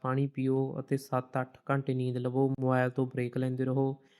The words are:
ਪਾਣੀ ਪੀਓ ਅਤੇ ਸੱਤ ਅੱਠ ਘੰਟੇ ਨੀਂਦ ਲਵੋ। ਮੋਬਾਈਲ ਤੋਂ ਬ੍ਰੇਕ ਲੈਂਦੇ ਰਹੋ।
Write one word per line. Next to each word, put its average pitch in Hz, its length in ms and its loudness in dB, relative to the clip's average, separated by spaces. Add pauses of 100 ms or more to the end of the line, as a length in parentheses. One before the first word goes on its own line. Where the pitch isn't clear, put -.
ਪਾਣੀ 131 260 2
ਪੀਓ 131 300 0 (220)
ਅਤੇ 135 180 -2
ਸੱਤ 131 440 -2
ਅੱਠ - 160 -8 (120)
ਘੰਟੇ 135 240 0
ਨੀਂਦ 127 240 -2
ਲਵੋ। 127 320 2
ਮੋਬਾਈਲ 127 400 2
ਤੋਂ 131 180 0
ਬ੍ਰੇਕ 127 300 -4
ਲੈਂਦੇ 131 280 -2
ਰਹੋ। 135 280 0 (260)